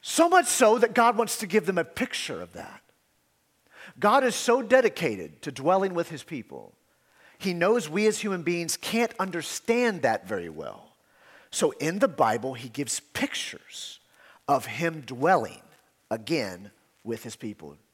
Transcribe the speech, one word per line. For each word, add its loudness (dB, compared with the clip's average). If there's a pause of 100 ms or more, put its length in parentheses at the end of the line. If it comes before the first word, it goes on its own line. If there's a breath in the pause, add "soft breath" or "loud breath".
So 2
much 6
so 6
that 2
God 4
wants -2
to -6
give 2
them 0
a 0
picture -6
of -14
that. -16 (1160 loud breath)
God 6
is 2
so 2
dedicated 2
to -8
dwelling 2
with -4
his -12
people. -14 (640 soft breath)
He -4
knows 2
we 2
as 2
human -4
beings -2
can't -2
understand -2
that 0
very -6
well. -14 (580 soft breath)
So 0
in -4
the 4
Bible, 0
he -12
gives -6
pictures -8 (480 soft breath)
of 0
him -4
dwelling 0 (480)
again -4 (340)
with -8
his -12
people. -14 (160)